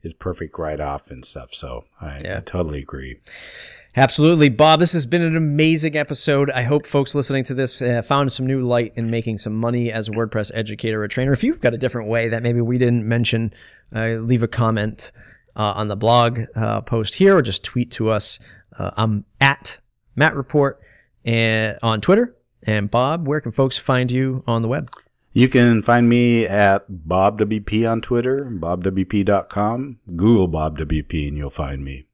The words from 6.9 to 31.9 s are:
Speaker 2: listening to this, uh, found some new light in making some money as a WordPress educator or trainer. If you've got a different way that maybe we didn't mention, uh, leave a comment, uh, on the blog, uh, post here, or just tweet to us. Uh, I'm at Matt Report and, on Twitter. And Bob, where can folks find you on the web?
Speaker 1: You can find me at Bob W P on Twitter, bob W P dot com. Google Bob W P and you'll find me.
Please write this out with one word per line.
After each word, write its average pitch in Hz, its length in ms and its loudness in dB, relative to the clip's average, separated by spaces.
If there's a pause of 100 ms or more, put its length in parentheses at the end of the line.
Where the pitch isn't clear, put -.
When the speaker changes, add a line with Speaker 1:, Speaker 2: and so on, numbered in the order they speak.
Speaker 2:
listening 135 320 0
to 131 80 -6
this, 127 280 -2
uh, 120 200 0
found 139 300 0
some 131 160 -4
new 135 140 0
light 120 340 0
in 113 140 -4
making 113 300 -4
some 107 140 -6
money 117 380 -2
as 110 160 -6
a 110 40 -8
WordPress 107 420 -4
educator 110 500 -4
or 107 60 -6
trainer. 131 240 0
If 127 100 0
you've 302 160 0
got 117 140 0
a 113 40 -6
different 120 300 -4
way 117 220 0
that 113 120 -2
maybe 120 200 0
we 123 160 0
didn't 120 280 2
mention, 113 480 0 (400)
uh, 113 180 -4 (100)
leave 117 220 2
a 113 40 0
comment, 110 640 -2 (460)
uh, 107 180 0
on 104 140 -4
the 101 80 -4
blog, 117 420 4 (160)
uh, 110 260 -2
post 113 340 -4
here, 196 200 6
or 160 60 6
just 113 240 -4
tweet - 260 -4
to 110 180 -2
us. - 300 -2 (400)
Uh, 95 160 -6
I'm 104 300 -2 (160)
at - 380 0 (360)
Matt 143 220 2
Report 139 420 0 (460)
and, 110 580 0
on 110 160 0
Twitter. 220 340 2 (300)
And 104 260 -2
Bob, 143 380 0
where 147 140 -2
can 113 100 -8
folks 135 260 0
find 127 320 0
you 131 380 -2
on 117 140 0
the 113 80 -2
web? 135 200 -6 (440)
Speaker 1:
You 127 160 6
can 120 320 6
find 120 260 4
me 120 380 4
at 101 420 2
Bob 92 520 0
W 107 200 0
P 110 260 -2
on 113 160 0
Twitter, 131 440 -2
bob 90 400 -4
W 95 180 0
P 101 200 0
dot 98 260 0
com. 117 480 -4 (180)
Google 98 320 4
Bob 78 300 -4
W 76 260 -2
P 73 240 -4
and 71 100 -6
you'll 71 120 -8
find 69 340 -8
me. 67 300 -12